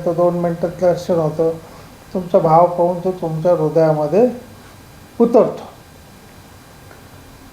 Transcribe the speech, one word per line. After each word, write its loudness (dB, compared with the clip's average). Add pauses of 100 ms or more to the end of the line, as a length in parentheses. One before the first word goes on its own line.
तर 0
दोन 0
मिनिटात -4 (120)
दर्शन 0
होतं. -2 (640)
तुमचा 0
भाव 4
पाहून 0
तो -4
तुमच्या -2
हृदयामध्ये 2 (920)
उतरतो. 2 (1800)